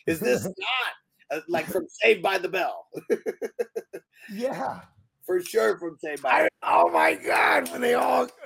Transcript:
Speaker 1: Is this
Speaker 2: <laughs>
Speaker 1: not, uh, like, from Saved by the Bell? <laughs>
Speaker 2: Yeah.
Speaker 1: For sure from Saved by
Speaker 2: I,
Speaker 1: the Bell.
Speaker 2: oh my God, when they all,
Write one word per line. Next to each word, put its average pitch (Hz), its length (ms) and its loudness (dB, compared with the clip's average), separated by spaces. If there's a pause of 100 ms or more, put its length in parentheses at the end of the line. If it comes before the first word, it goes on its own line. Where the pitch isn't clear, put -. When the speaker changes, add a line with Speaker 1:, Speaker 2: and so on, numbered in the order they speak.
Speaker 1:
Is 165 140 0
this 220 240 0
Speaker 2:
<laughs> - 840 -8
Speaker 1:
not, 156 80 -4
uh, - 100 -10
like, 160 180 -2
from 180 220 -4
Saved 214 340 2
by 190 160 0
the 175 100 -6
Bell? 160 380 -4 (240)
<laughs> 240 60 2 (1160)
Speaker 2:
Yeah. 196 480 -6 (440)
Speaker 1:
For 180 160 0
sure 214 380 0
from 165 200 -10
Saved 147 240 -8
by 139 80 0
Speaker 2:
I, 311 140 4
Speaker 1:
the - 40 2 (140)
Bell. 349 80 -2 (160)
Speaker 2:
oh 339 40 2
my 320 240 4
God, 285 560 2
when 247 100 -8
they 240 140 2
all, 254 340 2 (180)